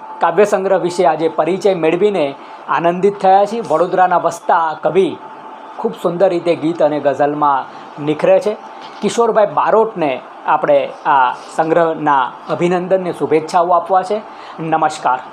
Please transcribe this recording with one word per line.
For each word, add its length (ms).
કાવ્ય 260
સંગ્રહ 320
વિશે 280
આજે 220
પરિચય 460
મેળવીને 640
આનંદિત 500
થયા 260
છીએ. 240
વડોદરાના 480
વસતા 380
આ 180
કવિ 440
ખૂબ 240
સુંદર 260
રીતે 280
ગીત 280
અને 160
ગઝલમાં 680
નિખરે 360
છે. 180
કિશોરભાઈ 440
બારોટને 760
આપણે 440
આ 280
સંગ્રહના 760
અભિનંદનને 640
શુભેચ્છાઓ 560
આપવા 340
છે. 180
નમસ્કાર. 600